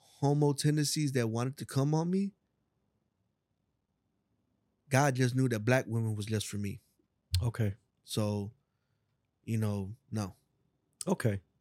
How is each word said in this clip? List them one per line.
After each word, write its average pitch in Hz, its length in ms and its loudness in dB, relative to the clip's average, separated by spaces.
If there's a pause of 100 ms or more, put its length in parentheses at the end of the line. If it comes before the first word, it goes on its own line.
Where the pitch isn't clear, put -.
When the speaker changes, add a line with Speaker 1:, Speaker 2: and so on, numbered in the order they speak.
(200)
Speaker 1:
homo 147 320 4
tendencies 147 600 0
that 120 160 2
wanted 120 300 -2
to 117 60 -8
come 139 300 0
on 165 160 0
me, 196 220 0 (2500)
God 135 240 6
just 127 220 2
knew 131 140 4
that 113 100 0
black 123 260 2
women 110 300 -2
was 104 100 -6
just 110 200 -2
for - 100 -10
me. 101 240 -6 (600)
Speaker 2:
Okay. 110 320 -2 (300)
Speaker 1:
So, 104 460 -4 (920)
you 113 140 -4
know, 104 340 -4 (180)
no. 104 240 -6 (720)
Speaker 2:
Okay. 113 340 0 (200)